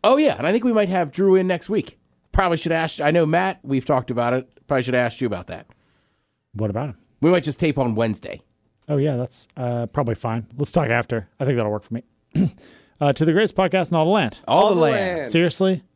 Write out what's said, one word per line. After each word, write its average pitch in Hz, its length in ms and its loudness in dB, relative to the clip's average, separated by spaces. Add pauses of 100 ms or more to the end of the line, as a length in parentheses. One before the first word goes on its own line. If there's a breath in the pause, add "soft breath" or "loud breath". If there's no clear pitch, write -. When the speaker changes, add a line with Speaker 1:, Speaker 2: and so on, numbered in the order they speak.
Speaker 1:
Oh, 254 140 4
yeah, 294 200 2
and 131 80 -2
I 175 60 2
think 226 100 0
we 240 100 0
might 208 160 2
have 175 220 -2
Drew 190 240 4
in 185 140 2
next 175 200 -4
week. 196 300 -4 (320)
Probably 180 280 0
should 165 120 -4
ask, 160 300 -2
I 147 100 2
know, 165 160 4
Matt, 156 380 0
we've 135 200 -2
talked 127 280 -2
about 120 220 0
it. 127 140 -4 (200)
Probably 131 160 0
should 123 100 -4
have 123 120 2
asked 110 140 -8
you 131 60 -2
about 92 220 -6
that. - 180 -14 (840)
Speaker 2:
What 107 180 -4
about 123 200 -4
him? - 80 -14 (220)
Speaker 1:
We 156 120 4
might 180 100 2
just 135 160 -6
tape 156 180 0
on 120 200 0
Wednesday. 110 440 -4 (460)
Speaker 2:
Oh, 147 120 -2
yeah, 139 180 0
that's, - 400 -8
uh, 120 300 -4
probably 117 280 -2
fine. 113 320 -6 (120)
Let's 143 120 -2
talk 143 200 0
after. 117 360 -2 (140)
I 135 60 -2
think 135 100 0
that'll 107 160 -2
work 107 120 -6
for - 100 -10
me. 117 80 -6 (320)
<clears throat> 180 180 0 (480 soft breath)
Uh, 143 120 2
to 151 120 0
the 160 80 4
greatest 202 240 0
podcast 185 340 0
in 170 60 0
all 156 80 2
the 165 60 2
land. 185 360 0
Speaker 1:
All 160 160 4
Speaker 3:
All 208 60 4
Speaker 1:
the 196 80 2
Speaker 3:
the 170 60 2
Speaker 1:
land. 170 360 0
Speaker 3:
land. 139 100 -6
Speaker 2:
Seriously, 175 540 2 (140)